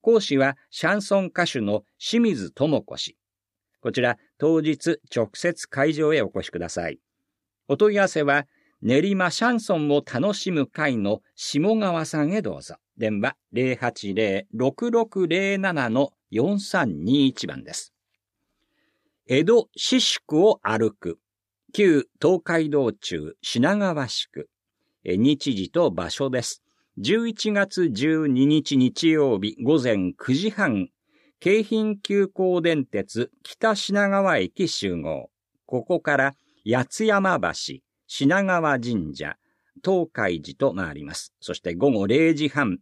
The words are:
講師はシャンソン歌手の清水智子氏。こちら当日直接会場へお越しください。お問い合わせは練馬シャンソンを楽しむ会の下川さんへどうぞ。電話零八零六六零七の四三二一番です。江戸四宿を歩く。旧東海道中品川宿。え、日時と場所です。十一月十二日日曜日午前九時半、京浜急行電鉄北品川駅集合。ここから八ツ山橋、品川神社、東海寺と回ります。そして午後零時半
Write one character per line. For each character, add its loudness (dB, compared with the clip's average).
講 6
師 0
は 2
シ -6
ャ 2
ン -4
ソ 0
ン -4
歌 -2
手 -4
の 0
清 0
水 0
智 0
子 -16
氏。 -12
こ -4
ち -4
ら 0
当 2
日 -2
直 -2
接 -6
会 0
場 2
へ 2
お -2
越 -6
し -14
く -8
だ -6
さ -6
い。 -14
お 0
問 4
い 0
合 4
わ 2
せ -2
は 2
練 4
馬 0
シ -2
ャ 2
ン 0
ソ 0
ン 0
を 2
楽 -2
し -4
む 0
会 -2
の -2
下 0
川 0
さ -2
ん 0
へ 0
ど -8
う -16
ぞ。 -18
電 -2
話 -2
零 0
八 -6
零 0
六 -2
六 0
零 0
七 -2
の 0
四 0
三 -2
二 4
一 -2
番 -10
で -14
す。 -12
江 4
戸 4
四 2
宿 2
を 2
歩 0
く。 -10
旧 4
東 4
海 0
道 2
中 -10
品 2
川 -2
宿。 -8
え、 0
日 2
時 -4
と 2
場 -6
所 -4
で -2
す。 -10
十 -2
一 -4
月 0
十 0
二 4
日 2
日 2
曜 2
日 -4
午 4
前 0
九 -4
時 0
半、 -2
京 2
浜 -2
急 0
行 0
電 0
鉄 -4
北 -2
品 0
川 2
駅 -2
集 -4
合。 -8
こ -4
こ -2
か 0
ら 0
八 0
ツ -4
山 2
橋、 -6
品 2
川 0
神 -4
社、 -10
東 0
海 -2
寺 -16
と 0
回 -6
り -12
ま -14
す。 -14
そ -12
し -8
て -6
午 2
後 0
零 4
時 0
半 -2